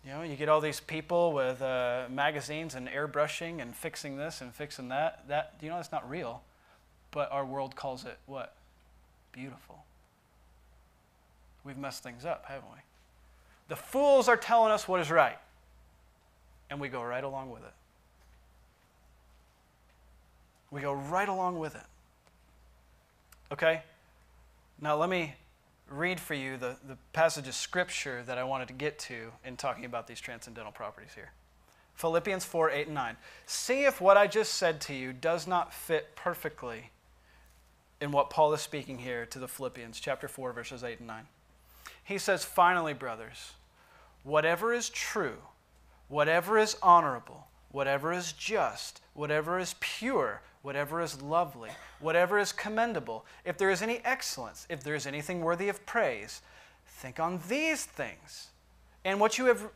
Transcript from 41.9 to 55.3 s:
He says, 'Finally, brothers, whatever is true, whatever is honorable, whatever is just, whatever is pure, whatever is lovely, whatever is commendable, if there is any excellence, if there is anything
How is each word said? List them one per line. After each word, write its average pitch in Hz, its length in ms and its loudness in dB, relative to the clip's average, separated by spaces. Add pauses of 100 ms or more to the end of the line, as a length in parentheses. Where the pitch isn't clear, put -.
He 196 140 -4
says, 190 280 2
'Finally, 175 480 6
brothers, 113 600 -10 (720)
whatever 165 500 4
is 240 160 -2
true, 143 520 -4 (640)
whatever 165 500 4
is 214 240 4
honorable, 156 640 6 (240)
whatever 139 420 2
is 180 200 -4
just, - 680 -2 (120)
whatever 156 460 0
is 180 200 -4
pure, 156 640 0 (200)
whatever 143 400 -2
is 139 200 -4
lovely, 143 480 -2 (300)
whatever 175 400 4
is 190 120 2
commendable, 214 720 -2 (200)
if 180 120 -4
there 196 120 4
is 185 120 2
any 233 220 -2
excellence, 131 680 -4
if 147 140 -6
there 147 120 -2
is 135 100 -4
anything 151 360 -4